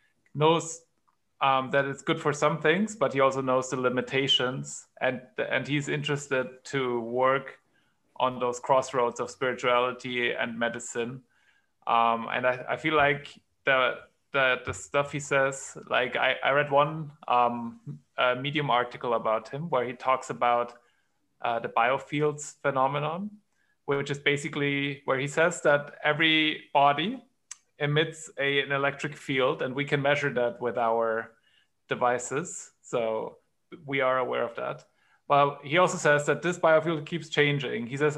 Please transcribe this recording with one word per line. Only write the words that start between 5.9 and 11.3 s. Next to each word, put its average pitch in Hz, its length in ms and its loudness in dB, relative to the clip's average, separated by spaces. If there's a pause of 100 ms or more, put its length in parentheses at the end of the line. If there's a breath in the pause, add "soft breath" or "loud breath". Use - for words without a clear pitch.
to 123 360 -2
work 131 580 0 (600)
on 127 200 0
those 123 200 -2
crossroads 131 600 0
of 117 100 -6
spirituality 123 1000 0
and 113 260 -6
medicine. 117 640 -4 (640)